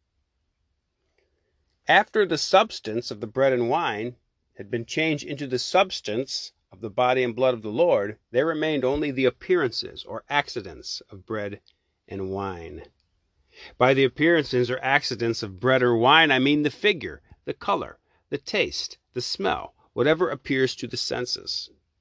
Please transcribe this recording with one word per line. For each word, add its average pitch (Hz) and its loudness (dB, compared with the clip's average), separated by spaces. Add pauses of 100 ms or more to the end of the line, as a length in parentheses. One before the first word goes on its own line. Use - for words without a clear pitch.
(1900)
After 202 4
the 156 -2
substance - 0
of 104 -10
the 113 -6
bread 131 2
and 120 0
wine 123 -2 (400)
had 101 -14
been 117 -4
changed 156 -2
into 120 -8
the 127 -4
substance - -2 (180)
of 95 -16
the 110 -8
body 127 2
and 120 -2
blood 127 2
of 110 -10
the 107 -8
Lord, 113 0 (120)
there 127 2
remained 156 -2
only 147 0
the 131 -2
appearances 127 0
or - -10
accidents 98 -6 (100)
of 95 -18
bread 104 -8 (440)
and 95 -8
wine. 90 -8 (960)
By 131 6
the 135 6
appearances 131 2
or 127 -2
accidents 117 0
of 95 -10
bread 127 4
or 123 4
wine, 143 8
I 131 4
mean 143 2
the 147 2
figure, 156 -2 (240)
the 143 -8
color, - -4 (300)
the 151 -4
taste, - -4 (160)
the 123 -4
smell, - -4 (200)
whatever 160 2
appears 131 -2
to - -8
the - -10
senses. - -6 (300)